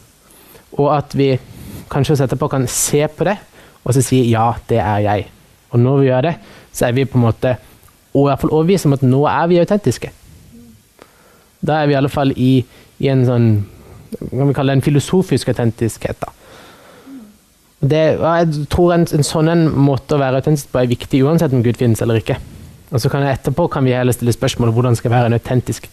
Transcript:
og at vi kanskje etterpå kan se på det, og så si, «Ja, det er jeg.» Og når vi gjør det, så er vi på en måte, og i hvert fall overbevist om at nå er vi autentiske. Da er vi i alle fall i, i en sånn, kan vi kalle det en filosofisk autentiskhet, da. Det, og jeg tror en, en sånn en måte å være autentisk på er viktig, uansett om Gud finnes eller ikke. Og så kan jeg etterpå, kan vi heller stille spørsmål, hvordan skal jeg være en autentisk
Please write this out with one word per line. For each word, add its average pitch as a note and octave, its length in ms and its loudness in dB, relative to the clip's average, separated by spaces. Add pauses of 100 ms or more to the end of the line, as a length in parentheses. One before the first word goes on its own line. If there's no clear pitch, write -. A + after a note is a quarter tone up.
(760)
og C#3+ 180 2
at C#3+ 220 -4
vi C3+ 160 2 (560)
kanskje D3 340 0
etterpå C3+ 260 -2
kan C3+ 180 -2
se - 400 -2
på - 180 -4
det, G3 100 -2 (480)
og A#2+ 120 0
så C3+ 80 2
si, B2+ 260 0
«Ja, A2+ 240 0 (160)
det A#2 100 0
er G#2 240 0
jeg.» G2+ 240 -2 (440)
Og B2 80 0
når C3 200 2
vi C3+ 80 4
gjør B2+ 160 2
det, E3 120 -2 (380)
så - 140 -2
er B2 60 -2
vi C3+ 120 0
på B2+ 120 -4
en B2 40 4
måte, A#2 360 0 (580)
og C#3 80 4
i C#3 60 2
hvert C3+ 120 -2
fall D#3 100 0
overbevist D#3+ 360 2
om C#3+ 60 4
at C3+ 100 -2
nå C3 160 4 (100)
er D3 180 0
vi F3 120 4
autentiske. F3 500 0 (1500)
Da C#3+ 120 -2 (100)
er D3 40 0
vi D3 60 2
i - 20 2
alle C3+ 140 0
fall C#3 220 -2
i, B2+ 340 2 (340)
i C#3 80 0
en C3+ 180 2
sånn, A#2+ 200 2 (840)
kan C3+ 160 0
vi C#3 60 2
kalle C3+ 200 0
det C3+ 60 2
en - 20 0
filosofisk D#3+ 680 0
autentiskhet, A#2 720 -4
da. - 120 -12 (1500)
Det, D3 200 2 (180)
og - 60 -2
jeg D#3+ 420 0
tror F3 280 2
en, E3+ 180 2
en D3+ 100 2
sånn D#3+ 240 0
en E3 240 2
måte C#3 440 0
å C#3+ 40 2
være C3+ 220 0
autentisk D3+ 300 -2
på C3 100 0
er B2+ 80 2
viktig, C3 340 -2
uansett D#3+ 300 2
om B2+ 100 2
Gud A#2 140 0
finnes A#2 240 0
eller A2+ 180 0
ikke. C3+ 200 -4 (520)
Og C3+ 80 -2
så C#3 140 0
kan C#3 80 0
jeg C#3 160 0
etterpå, D#3 340 -2
kan C#3 140 -2
vi B2+ 80 2
heller B2 180 0
stille A#2+ 220 -2
spørsmål, A#2 400 -2
hvordan A#2+ 240 2
skal A#2+ 140 -2
jeg A#2+ 80 2
være A#2+ 100 2
en A#2 80 2
autentisk - 560 -4